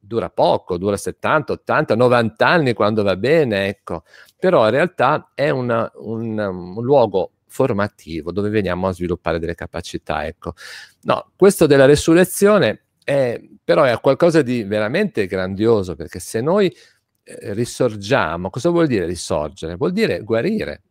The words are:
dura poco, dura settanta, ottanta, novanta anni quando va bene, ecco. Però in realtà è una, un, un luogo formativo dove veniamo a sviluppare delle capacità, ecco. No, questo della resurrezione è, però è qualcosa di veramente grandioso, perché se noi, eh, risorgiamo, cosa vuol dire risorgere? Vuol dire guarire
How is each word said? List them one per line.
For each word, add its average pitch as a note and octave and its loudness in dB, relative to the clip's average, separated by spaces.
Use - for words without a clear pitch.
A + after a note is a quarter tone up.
dura A2+ -2
poco, C3 0
dura G2 -2
settanta, A2 -2
ottanta, A#2+ -2
novanta A#2+ 2
anni C#3+ 2
quando G#2+ 0
va G2 0
bene, A2 0
ecco. F2 -10
Però F3 4
in G#2+ 4
realtà C#3+ 0
è C#3 -2
una, A#2+ -2
un, A2 -8
un F#2+ -8
luogo A2+ 2
formativo G2+ -4
dove G2+ -4
veniamo F#2 -2
a F#2+ -2
sviluppare E2+ -4
delle E2 -6
capacità, E2 -8
ecco. E2 -12
No, - -4
questo F#3+ 4
della C3+ 8
resurrezione E3 4
è, C3 -2
però E3 2
è A#2+ 2
qualcosa E3 4
di A#2+ -2
veramente G#2+ -2
grandioso, F#2+ 0
perché D#2+ -14
se A2+ -8
noi, F3+ 0
eh, - -12
risorgiamo, G#2 -2
cosa C3 -4
vuol E3+ 2
dire G#2 -2
risorgere? E2 -6
Vuol D3+ -4
dire F3+ -2
guarire A2+ -4